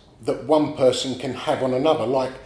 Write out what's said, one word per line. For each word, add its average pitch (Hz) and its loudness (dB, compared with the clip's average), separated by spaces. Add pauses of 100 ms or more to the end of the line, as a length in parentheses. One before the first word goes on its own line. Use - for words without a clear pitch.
(220)
that 135 -4
one 147 2
person 127 0
can 127 -6
have 131 -2
on 127 0
another, 135 2
like 131 0 (120)